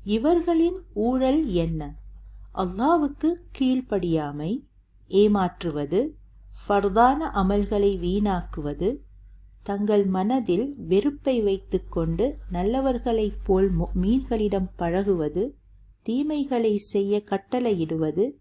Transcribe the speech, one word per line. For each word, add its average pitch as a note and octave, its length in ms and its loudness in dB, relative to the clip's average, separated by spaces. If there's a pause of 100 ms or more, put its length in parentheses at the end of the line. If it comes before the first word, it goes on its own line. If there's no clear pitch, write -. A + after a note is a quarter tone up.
இவர்களின் E4 720 2 (140)
ஊழல் C4 540 0
என்ன? E3 480 -2 (600)
அல்லாவுக்கு C#4+ 800 0 (240)
கீழ்ப்படியாமை, F3 1040 -2 (440)
ஏமாற்றுவது, F#3 1040 2 (540)
ஃபர்தான A3+ 640 4
அமல்களை G3+ 640 2
வீணாக்குவது, F3 960 -2 (680)
தங்கள் G3+ 420 2
மனதில் G#3 760 0
வெறுப்பை A3 640 0
வைத்துக்கொண்டு F#3+ 960 -2 (140)
நல்லவர்களைப் A3+ 920 0
போல் F#3+ 340 2
மு-, E3+ 120 -2 (100)
மீன்களிடம் G#3 760 0
பழகுவது, F3+ 800 0 (460)
தீமைகளை B3+ 760 0
செய்ய G3+ 480 0
கட்டளையிடுவது F#3 1040 -2 (100)